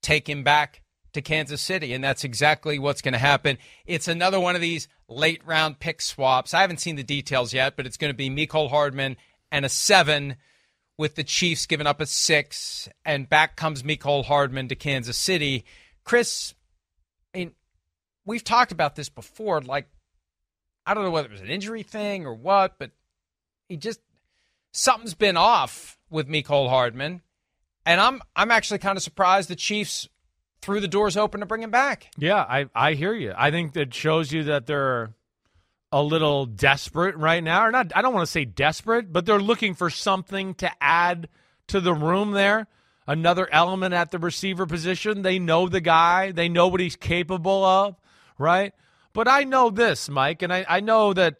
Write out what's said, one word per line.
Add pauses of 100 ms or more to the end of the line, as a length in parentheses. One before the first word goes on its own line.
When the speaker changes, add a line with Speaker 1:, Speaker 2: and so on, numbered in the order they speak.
Speaker 1:
Take
him
back (280)
to
Kansas
City,
and
that's
exactly
what's
gonna
happen. (280)
It's
another
one
of
these (200)
late-round
pick
swaps.
I
haven't
seen
the
details
yet,
but
it's
gonna
be
Mecole
Hardman (340)
and
a
seven, (640)
with
the
Chiefs
giving
up
a
six, (160)
and
back
comes
Mecole
Hardman
to
Kansas
City. (380)
Chris, (800)
I
mean, (680)
we've
talked
about
this
before.
Like, (1000)
I
don't
know
whether
it
was
an
injury
thing
or
what,
but (760)
he
just, (760)
something's
been
off (140)
with
Mecole
Hardman, (600)
and
I'm, (140)
I'm
actually
kinda
surprised
the
Chiefs (540)
threw
the
doors
open
to
bring
him
back.
Speaker 2:
Yeah,
I, (100)
I
hear
you.
I
think
that
shows
you
that
they're (760)
a
little
desperate
right
now,
or
not.
I
don't
wanna
say
desperate,
but
they're
looking
for
something
to (120)
add (380)
to
the
room
there. (400)
Another
element
at
the
receiver
position.
They
know
the
guy.
They
know
what
he's
capable
of, (420)
right? (400)
But
I
know
this,
Mike,
and
I,
I
know
that